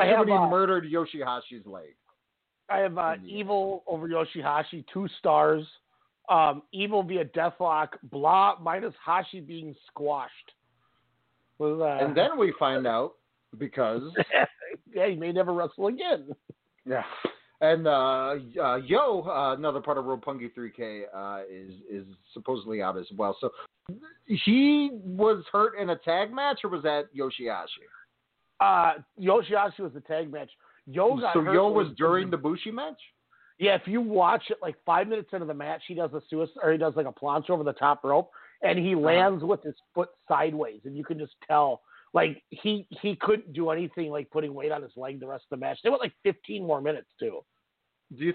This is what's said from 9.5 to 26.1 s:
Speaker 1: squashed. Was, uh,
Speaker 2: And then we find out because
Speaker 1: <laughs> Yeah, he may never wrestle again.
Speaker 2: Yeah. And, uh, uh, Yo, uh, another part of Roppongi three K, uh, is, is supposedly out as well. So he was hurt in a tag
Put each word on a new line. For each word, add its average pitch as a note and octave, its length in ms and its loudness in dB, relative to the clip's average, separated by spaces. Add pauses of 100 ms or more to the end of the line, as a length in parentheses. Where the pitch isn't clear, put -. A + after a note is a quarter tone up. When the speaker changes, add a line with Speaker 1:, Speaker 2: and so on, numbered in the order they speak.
Speaker 1:
squashed. C#3+ 440 -6 (1300)
Was, D3+ 240 -2
uh, C#3 240 0
Speaker 2:
And C#3+ 100 -2
then C#4+ 220 2
we G3 200 2
find C3+ 300 0
out A#2+ 280 -2 (420)
because A#2+ 460 -2 (460)
Speaker 1:
<laughs> - 440 -18
Yeah, F#3+ 160 0
he F#3 60 -2
may E3+ 180 -6
never F3+ 200 2
wrestle F3 340 -2
again. A#3 420 -2 (560)
Speaker 2:
Yeah. B2+ 180 -4 (580)
And, D#3+ 260 4
uh, C3+ 480 2 (280)
uh, B2+ 140 2
Yo, F#3 500 2
uh, C#3 280 0
another C#3+ 260 -2
part D3 160 0
of C3+ 80 -4
Roppongi B2+ 480 -6
three A#2+ 180 -12
K, G#2+ 320 -10 (100)
uh, G2 260 -10 (120)
is, F#2+ 200 -16 (200)
is G2 140 -10 (280)
supposedly A2 480 -6
out F#2+ 160 -2
as F2+ 100 -10 (100)
well. G2+ 240 -2
So B2 80 -2 (760)
he C#4 680 4
was G3 580 0
hurt G#3 280 2
in F#3+ 100 -2
a E3+ 80 0
tag F#3+ 360 -2